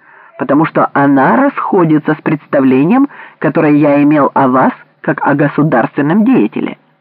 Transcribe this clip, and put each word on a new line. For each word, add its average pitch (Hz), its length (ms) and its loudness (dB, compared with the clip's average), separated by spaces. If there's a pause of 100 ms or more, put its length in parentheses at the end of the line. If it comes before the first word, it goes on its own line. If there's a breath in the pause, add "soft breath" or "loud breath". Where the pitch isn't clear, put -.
(380 soft breath)
потому 139 260 0
что - 300 -2
она 139 420 2
расходится 170 800 0
с - 80 -12
представлением, 147 880 0 (300 loud breath)
которое 151 360 0
я 143 280 2
имел 147 300 2
о 135 160 0
вас 131 240 0 (300)
как 151 240 -4
о 147 80 0
государственном 147 920 0
деятеле, - 540 -2 (220)